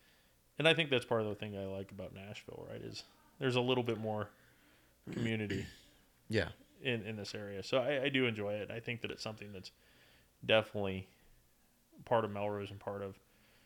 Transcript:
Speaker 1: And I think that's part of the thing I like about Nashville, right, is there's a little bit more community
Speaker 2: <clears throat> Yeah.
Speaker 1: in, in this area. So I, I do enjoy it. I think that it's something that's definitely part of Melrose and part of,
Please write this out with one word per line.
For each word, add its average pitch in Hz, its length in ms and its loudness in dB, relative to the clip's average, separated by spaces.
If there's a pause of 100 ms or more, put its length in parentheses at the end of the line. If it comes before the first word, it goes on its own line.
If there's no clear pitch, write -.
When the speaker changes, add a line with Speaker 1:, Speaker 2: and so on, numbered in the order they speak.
(580)
Speaker 1:
And 147 100 6
I 165 60 8
think 151 160 2
that's 127 160 4
part 113 160 4
of 107 80 2
the 101 60 -2
thing 104 220 -6
I 98 80 -2
like 95 260 -6
about 95 220 -10
Nashville, 98 560 -12
right, 110 120 -10
is 110 220 -10 (360)
there's 127 160 4
a 123 60 4
little 123 220 4
bit 113 160 0
more 107 300 -2 (840)
community 104 540 -2 (320)
Speaker 2:
<clears throat> - 320 -20
Yeah. 98 200 2 (340)
Speaker 1:
in, 117 220 -2
in 110 100 -6
this 101 180 -8
area. 101 300 -6
So - 140 2
I, 131 280 2
I 147 40 4
do 131 160 4
enjoy 104 280 0
it. 104 180 -4
I 113 80 -6
think 117 220 -6
that - 100 -4
it's - 120 -8
something 107 300 -8
that's 92 180 -12 (720)
definitely 104 640 4 (1000)
part 113 200 4
of 104 60 -2
Melrose 101 400 -4
and 101 80 -12
part 101 240 -6
of, 95 140 -8 (480)